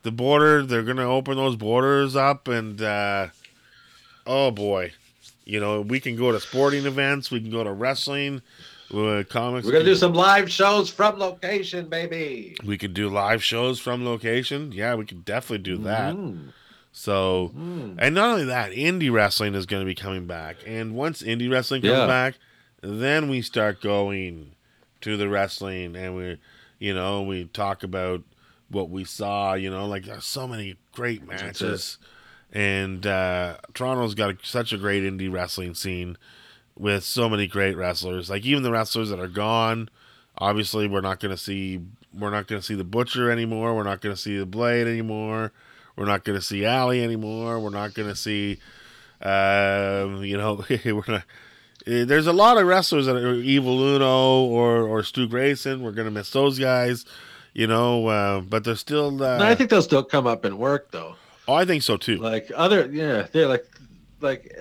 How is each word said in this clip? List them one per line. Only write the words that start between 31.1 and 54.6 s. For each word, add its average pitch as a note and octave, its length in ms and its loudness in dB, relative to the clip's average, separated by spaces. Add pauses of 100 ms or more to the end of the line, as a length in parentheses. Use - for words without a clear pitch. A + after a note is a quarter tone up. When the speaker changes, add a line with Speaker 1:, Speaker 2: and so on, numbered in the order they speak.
Speaker 2:
That's F#2+ 140 -10
it. - 20 -8 (200)
Speaker 1:
matches. F2 340 -6 (520)
And, G2 560 -2
uh, F2+ 520 0 (160)
Toronto's B2+ 400 -2
got G#2 160 0
a, F#2 120 -6
such A#2+ 300 -4
a G#2 60 -4
great G2 240 0
indie F#2+ 280 -4
wrestling F2+ 440 -6
scene F2+ 420 -6 (640)
with G2+ 260 0
so A#2 240 0
many G2+ 200 0
great F#2+ 280 0
wrestlers. F2+ 540 -4
Like, G2+ 160 -4
even C#3 160 2
the B2 80 0
wrestlers A2+ 400 0
that F#2+ 80 -6
are F#2 100 -6
gone, A2+ 600 0 (500)
obviously G#2 480 0
we're G2 140 0
not F#2+ 200 -2
gonna G2 160 -4
see, F#2+ 440 -6 (340)
we're G2+ 160 -6
not G#2 160 -4
gonna G2+ 160 -6
see G#2+ 140 -6
the F#2 80 -4
Butcher A#2+ 460 0
anymore. A2+ 440 -2
We're G#2+ 80 -2
not G2 180 -4
gonna G2+ 160 -6
see G2+ 220 -6
the F#2+ 80 -4
Blade A#2 400 0
anymore. A2 640 -4 (440)
We're G2+ 100 -2
not G2+ 180 2
gonna G2+ 160 0
see G2+ 240 -4
Ali B2+ 380 2
anymore. A2+ 560 -4
We're G#2+ 120 -4
not G2+ 240 -6
gonna G#2 200 -4
see, G2+ 440 -4 (640)
um, G2 1000 2
you G2 120 -2
know, G#2 300 -2
<laughs> B2 180 0
we're G#2 240 0
not. G#2 160 -2 (640)
Eh, A#2+ 180 2
there's D#3 220 4
a E3+ 60 4
lot A3 260 8
of F#3+ 80 6
wrestlers E3+ 400 4
that B2+ 100 4
are B2 180 2
Evil B2+ 480 4
Uno C3 640 6
or, A#2 380 4